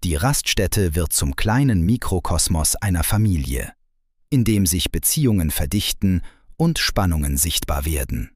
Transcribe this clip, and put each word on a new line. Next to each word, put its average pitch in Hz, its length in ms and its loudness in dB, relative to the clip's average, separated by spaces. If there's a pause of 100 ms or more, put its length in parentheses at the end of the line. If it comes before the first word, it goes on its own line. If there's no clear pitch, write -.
Die 85 120 0
Raststätte 95 800 0
wird 82 180 -2
zum 69 220 0
kleinen 110 480 2
Mikrokosmos 87 920 0
einer 87 280 0
Familie, 78 680 0 (600)
in 127 140 4
dem 104 200 4
sich 90 260 -2
Beziehungen 98 600 0
verdichten 92 720 0 (340)
und 165 220 0
Spannungen 78 580 0
sichtbar 73 480 -2
werden. 62 500 -4